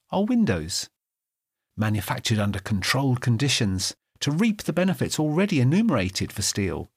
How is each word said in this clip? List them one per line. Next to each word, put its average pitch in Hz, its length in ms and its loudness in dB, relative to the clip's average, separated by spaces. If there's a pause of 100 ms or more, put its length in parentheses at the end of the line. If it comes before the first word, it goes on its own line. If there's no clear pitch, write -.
are 196 160 0
windows. 117 640 0 (880)
Manufactured 107 640 0
under 101 180 0
controlled 127 640 0
conditions 113 720 0 (280)
to 143 100 0
reap 208 320 0
the 165 100 -4
benefits 180 460 0
already 151 400 2
enumerated 131 720 2
for - 100 -6
steel 82 560 -2